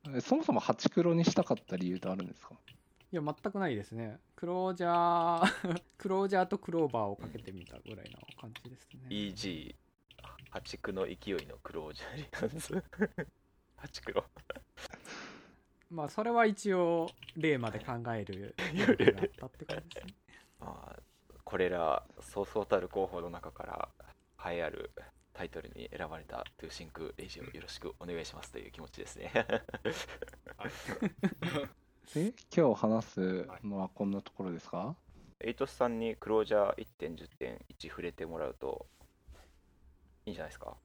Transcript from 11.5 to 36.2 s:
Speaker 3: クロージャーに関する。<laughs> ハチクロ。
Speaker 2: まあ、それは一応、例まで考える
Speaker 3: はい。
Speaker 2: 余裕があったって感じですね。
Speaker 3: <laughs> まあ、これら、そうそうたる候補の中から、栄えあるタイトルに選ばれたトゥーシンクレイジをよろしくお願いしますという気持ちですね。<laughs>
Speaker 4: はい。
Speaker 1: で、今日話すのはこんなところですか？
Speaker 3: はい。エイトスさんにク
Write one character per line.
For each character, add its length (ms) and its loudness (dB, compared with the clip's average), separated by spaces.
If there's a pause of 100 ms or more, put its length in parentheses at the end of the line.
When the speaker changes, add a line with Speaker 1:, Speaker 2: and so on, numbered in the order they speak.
Speaker 3:
ク 160 -14
ロ 160 -6
ー 40 -12
ジ 100 -12
ャ 100 -10
ー 40 -8
に 140 -8
関 180 -2 (120)
す 100 -8
る。 200 -2
<laughs> 360 -2 (480)
ハ 140 -14
チ 120 -12
ク 120 -6
ロ。 100 4 (1700)
Speaker 2:
ま 140 -4
あ、 60 -2
そ 120 -2
れ 100 2
は 140 8
一 280 4
応、 360 6 (280)
例 200 6
ま 140 0
で 80 -4
考 240 -4 (100)
え 120 0
る 320 -8
Speaker 3:
は 80 -2
い。 60 -2 (120)
Speaker 2:
余 220 8
裕 80 12
が 80 -2
あ 40 4
っ 40 -2
た 160 -10
っ 60 -12
て 140 -16
感 220 -6
じ 80 -16
で 60 -8
す 60 -12
ね。 60 -14 (220)
Speaker 3:
<laughs> 240 -20
ま 380 -12
あ、 20 -16 (460)
こ 100 -6
れ 140 6
ら、 360 2 (140)
そ 220 -6
う 40 0
そ 180 0
う 20 0
た 120 4
る 120 0
候 180 2
補 140 -6
の 80 -6
中 240 -10
か 100 -12
ら、 260 -6 (640)
栄 60 0
え 60 0
あ 60 0
る 220 -8 (400)
タ 140 -8
イ 40 -8
ト 120 -8
ル 80 -14
に 260 -10
選 140 -6
ば 80 -10
れ 80 -14
た 180 -8 (140)
ト 80 -12
ゥ 40 -10
ー 40 -10
シ 100 -10
ン 60 -14
ク 260 -8
レ 80 -10
イ 60 -12
ジ 100 -12
を 60 -10
よ 160 -12
ろ 80 -14
し 100 -10
く 220 -8
お 40 -10
願 140 -4
い 60 -6
し 100 -12
ま 80 -12
す 80 -14
と 80 -8
い 80 -12
う 40 -16
気 100 -14
持 80 -14
ち 80 -18
で 100 -8
す 100 -14
ね。 140 -8
<laughs> 160 4 (1120)
Speaker 4:
は 100 -6
い。 40 -4 (1400)
Speaker 1:
で、 200 2 (220)
今 200 8
日 60 -4
話 240 4
す 420 0 (160)
の 140 -4
は 120 0
こ 140 -4
ん 80 2
な 100 0
と 120 -16
こ 100 -6
ろ 80 -2
で 80 -6
す 100 -16
か？ 80 -4
Speaker 3:
は 180 -4 (460)
い。 60 -4
エ 40 0
イ 40 -6
ト 120 0
ス 40 -14
さ 160 2
ん 120 0
に 180 -2
ク 120 -10